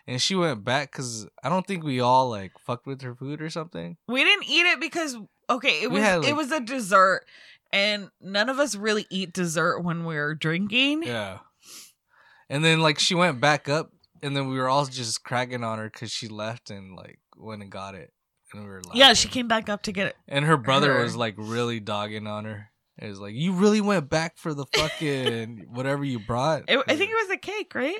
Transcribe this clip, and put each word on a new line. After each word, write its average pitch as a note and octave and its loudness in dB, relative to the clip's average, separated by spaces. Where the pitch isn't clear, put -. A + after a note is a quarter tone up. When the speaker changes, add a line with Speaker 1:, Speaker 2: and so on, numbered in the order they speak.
Speaker 1:
and B2 -4
she - 0
went D#3 0
back C3 0
'cause A#2 -8
I B2+ -2
don't F#3 0
think F3+ -4
we C3+ 0
all, B2+ 6
like, G2 -8
fucked B2 -6
with C3+ -8
her B2+ -10
food C3+ -10
or D#3+ -8
something. E3+ -10
Speaker 2:
We B3+ 2
didn't F#4 2
eat D#4+ 4
it E4+ 2
because, D#4 -4
okay, A#3 0
it B3 -2
Speaker 1:
We - 2
Speaker 2:
was, G#3+ 4
Speaker 1:
had, F#3+ 4
Speaker 2:
it - -
Speaker 1:
like D4 2
Speaker 2:
was D4 -2
a D#4 0
dessert, G3+ 4
and G3+ 0
none G3+ 0
of C4+ -2
us C4+ 2
really G#3 0
eat F#3 -4
dessert E3+ 0
when E3+ -2
we're D3+ -2
drinking. G#3 0
Speaker 1:
Yeah. G3+ -6
And D3+ 0
then, D#3+ 6
like, D#3 4
she - 2
went E3+ 2
back C#3+ 2
up, D3+ 0
and C#3 -4
then C#3 -2
we C3 -2
were B2+ 0
all C#3+ 4
just B2+ -6
cracking B2 -4
on A2+ -4
her G#2+ -8
'cause A2 -12
she - -8
left G#2+ -10
and, F#2+ -16
like, D#2+ -20
went G#2 -14
and G2 -16
got G2 -12
it. E2 -18
And G#2 -14
we G#2 -16
were F#2+ -14
Speaker 2:
Yeah, C4 10
she - 2
Speaker 1:
laughing. - -14
Speaker 2:
came B3 -2
back A3+ 0
up G#3 -4
to A3 -8
get F#3+ -2
it. - -8
Speaker 1:
And C#3+ 2
her D#3+ 6
brother C3+ 4
Speaker 2:
her. A#2+ 2
Speaker 1:
was, A#2 -2
like, A2+ 0
really A2+ -2
dogging G#2+ -6
on G#2 -6
her. G#2+ -12
It A2+ -10
was G2 -12
like, G2+ -12
"You E3 0
really G#3 6
went G3 2
back D#3+ -2
for D#3+ -4
the C#3+ -6
fucking B2 -2
Speaker 2:
<laughs> - -18
Speaker 1:
whatever C#3 -2
you C3 0
brought?" B2 0
Speaker 2:
It, A3 4
I C#4 2
think G4 0
Speaker 1:
Yeah. A4+ -2
Speaker 2:
it A4 0
was - -6
a F#4+ -2
cake, G4 -8
right? D4 -2